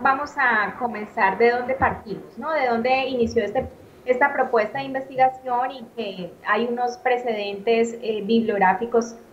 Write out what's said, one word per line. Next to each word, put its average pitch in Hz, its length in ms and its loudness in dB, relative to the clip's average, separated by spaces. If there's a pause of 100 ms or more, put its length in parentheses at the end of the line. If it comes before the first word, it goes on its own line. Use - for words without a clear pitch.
vamos 269 360 0
a 226 420 0
comenzar 214 580 0
de 233 140 6
dónde 247 240 -2
partimos, 220 640 -4
¿no? 285 140 -6
De 285 160 0
dónde 254 400 0
inició 233 360 0
este, 202 240 -2 (380)
esta 254 280 2
propuesta 233 460 0
de 277 60 -6
investigación 262 840 0
y 262 120 -14 (120)
que 185 380 -8 (140)
hay 220 180 2
unos 240 320 -2
precedentes, 226 1040 0
eh, 214 220 -4
bibliográficos 220 920 2 (180)